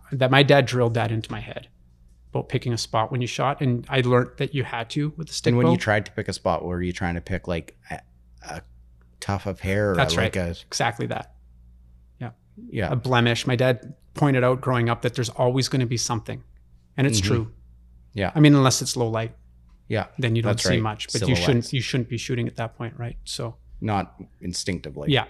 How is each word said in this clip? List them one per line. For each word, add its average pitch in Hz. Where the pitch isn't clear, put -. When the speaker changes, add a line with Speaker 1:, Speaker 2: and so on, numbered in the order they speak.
Speaker 1:
That 131
my 135
dad 139
drilled 120
that 113
into 110
my 107
head -
about -
picking 123
a 110
spot 110
when 123
you 120
shot. 139
And 120
I 135
learned 123
that 143
you 131
had 117
to 151
with 160
the -
stick -
Speaker 2:
And 120
when 123
Speaker 1:
bow. 123
Speaker 2:
you -
tried 107
to -
pick 104
a 95
spot, 85
were 87
you 90
trying 87
to 85
pick, -
like, 85
a, 78
a -
tuft -
of 95
hair 101
or 90
Speaker 1:
That's 80
Speaker 2:
like 113
Speaker 1:
right. 85
Speaker 2:
a -
Speaker 1:
Exactly -
that. -
Yeah. 117
Speaker 2:
Yeah. 101
Speaker 1:
A 131
blemish. 120
My 127
dad 127
pointed 135
out 131
growing 120
up 117
that 120
there's 117
always 127
gonna 131
be 120
something. 113
And 139
it's 113
Speaker 2:
Mm-hmm. 98
Speaker 1:
true. 113
Speaker 2:
Yeah. 98
Speaker 1:
I 160
mean, 147
unless 131
it's 127
low 120
light. 113
Speaker 2:
Yeah. 107
Speaker 1:
Then 117
you 113
don't 107
Speaker 2:
That's 117
Speaker 1:
see -
Speaker 2:
right. 117
Speaker 1:
much, 110
but -
you 127
shouldn't, 117
Speaker 2:
Silhouettes. -
Speaker 1:
you 127
shouldn't 120
be 117
shooting 120
at 117
that 113
point, 117
right? 120
So -
Speaker 2:
Not 101
instinctively. 80
Speaker 1:
Yeah, 120